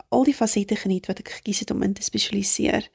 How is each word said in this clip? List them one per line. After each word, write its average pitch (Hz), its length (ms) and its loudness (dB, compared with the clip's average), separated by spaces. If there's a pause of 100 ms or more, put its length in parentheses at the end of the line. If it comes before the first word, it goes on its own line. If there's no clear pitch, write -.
(120)
al 254 160 4
die 285 80 4
fasette 214 400 2
geniet 190 320 0
wat 190 160 -4
ek - 140 -14
gekies - 260 -4
het - 80 -6
om 202 140 0
in 196 100 2
te - 80 -12
spesialiseer. - 920 0